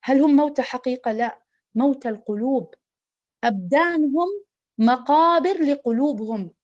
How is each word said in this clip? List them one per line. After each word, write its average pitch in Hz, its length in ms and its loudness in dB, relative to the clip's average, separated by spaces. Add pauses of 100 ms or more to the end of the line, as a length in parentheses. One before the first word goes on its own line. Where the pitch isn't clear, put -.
هل 269 180 2
هم 294 160 6
موتى 294 260 2
حقيقة؟ 247 500 -6
لا، 226 260 -4 (360)
موتى 269 340 0
القلوب، 214 680 -4 (720)
أبدانهم 294 840 0 (500)
مقابر 302 840 2
لقلوبهم. 226 880 -2 (140)